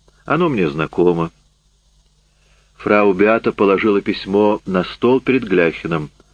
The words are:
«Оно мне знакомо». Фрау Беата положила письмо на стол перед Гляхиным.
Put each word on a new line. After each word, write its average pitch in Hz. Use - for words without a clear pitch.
«Оно 165
мне 101
знакомо». 82
Фрау 104
Беата 107
положила 101
письмо 104
на 92
стол 123
перед 127
Гляхиным. 82